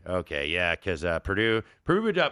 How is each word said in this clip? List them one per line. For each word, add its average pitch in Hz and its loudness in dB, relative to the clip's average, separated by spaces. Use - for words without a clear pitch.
okay, 80 -4
yeah, 85 0
'cause, 87 -4
uh, 82 0
Purdue, 110 0
Purdue, 196 2
uh, 147 2